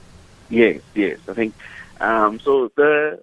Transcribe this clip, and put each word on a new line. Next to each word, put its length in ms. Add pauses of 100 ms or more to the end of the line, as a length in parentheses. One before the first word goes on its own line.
(500)
Yes, 320 (140)
yes. 320
I 60
think, 200 (460)
um, 400
so 360
the, 480